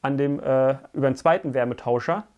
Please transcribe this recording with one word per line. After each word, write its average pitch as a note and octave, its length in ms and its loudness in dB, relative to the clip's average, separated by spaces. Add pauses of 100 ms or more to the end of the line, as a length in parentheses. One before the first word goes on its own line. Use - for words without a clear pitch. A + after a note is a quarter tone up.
an C#3 160 -2
dem, C#3+ 220 0
äh, C3 320 2 (220)
über C3+ 160 0
den C3 60 0
zweiten D#3+ 380 0
Wärmetauscher B2 720 -2 (140)